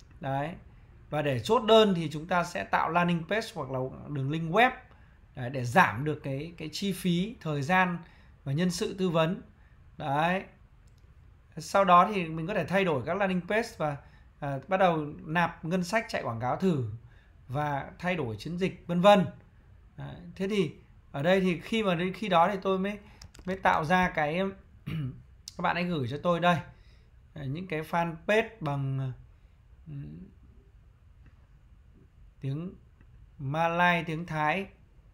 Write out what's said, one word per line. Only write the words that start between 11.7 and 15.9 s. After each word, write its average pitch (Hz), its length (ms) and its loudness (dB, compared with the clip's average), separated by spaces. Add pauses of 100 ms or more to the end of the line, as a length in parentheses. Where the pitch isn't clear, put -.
đó 180 300 8
thì 180 100 -2
mình 160 220 -6
có 208 80 -2
thể 180 100 0
thay 202 200 2
đổi 143 220 2
các 170 100 -2
landing 185 320 0
page 226 280 0
và, 151 200 -2 (440)
à, 139 180 -6 (100)
bắt 190 80 0
đầu 170 300 4 (180)
nạp 170 400 -2
ngân 175 200 0
sách 220 240 -2